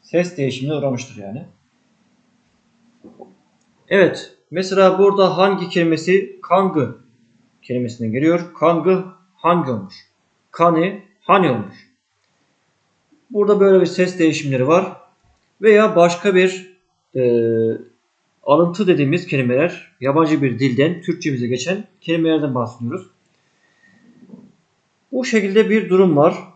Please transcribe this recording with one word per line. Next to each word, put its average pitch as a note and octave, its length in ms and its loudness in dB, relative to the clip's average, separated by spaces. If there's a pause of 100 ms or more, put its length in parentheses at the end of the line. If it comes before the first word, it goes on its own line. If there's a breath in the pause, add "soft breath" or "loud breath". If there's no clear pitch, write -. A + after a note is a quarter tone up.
Ses F3 360 -4
değişimine C3+ 380 -4
uğramıştır C3 460 -6
yani. G#2 240 -14 (2500)
Evet, - 440 0 (180)
mesela F#3 480 0
burada G3 380 2
hangi F#3 320 0
kelimesi F3 720 -2
kangı D#3+ 560 0 (640)
kelimesinden A#2 500 -6
geliyor. D#3+ 480 -2
Kangı E3+ 460 0 (300)
hangi D#3+ 360 0
olmuş? G2 240 -8 (560)
Kani E3+ 520 0 (180)
hani F3+ 300 2
olmuş. - 400 -10 (1400)
Burada G#3 300 2
böyle F#3+ 220 6
bir F3 40 4
ses F3+ 340 -2
değişimleri C#3+ 480 0
var. F3+ 300 0 (640)
Veya G#3 340 4
başka F3 400 2
bir, - 420 0 (380)
e, C3 60 -2 (1200)
alıntı E3+ 440 2
dediğimiz D3+ 400 0
kelimeler, C3+ 640 -2 (100)
yabancı D3+ 400 0
bir A#2+ 180 -2
dilden C#3 420 -2
Türkçemize C#3 460 -6
geçen F3 360 -6 (180)
kelimelerden D#3+ 540 -2
bahsediyoruz. A#2+ 520 -8 (2000 soft breath)
Bu B3+ 140 -4
şekilde G3+ 440 0
bir G3+ 200 0
durum F#3 280 4
var. - 380 0